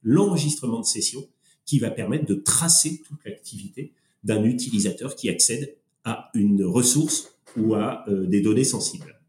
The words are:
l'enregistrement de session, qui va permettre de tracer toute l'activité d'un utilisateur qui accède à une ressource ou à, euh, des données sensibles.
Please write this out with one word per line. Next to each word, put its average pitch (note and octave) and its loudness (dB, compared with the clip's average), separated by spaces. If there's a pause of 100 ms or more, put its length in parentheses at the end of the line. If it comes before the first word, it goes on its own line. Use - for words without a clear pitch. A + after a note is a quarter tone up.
l'enregistrement D3 2
de - -8
session, - -4 (380)
qui C#3+ 2
va A2+ -2
permettre B2+ -4
de G2 0
tracer - 0
toute D3 -16
l'activité - -14 (320)
d'un G#2+ 0
utilisateur A2+ -2
qui A2 -4
accède - -2 (280)
à - -8
une G2+ 4
ressource B2 0 (180)
ou A2 2
à, A2 -2
euh, F#2+ 0
des G2+ 4
données A2+ 4
sensibles. - -6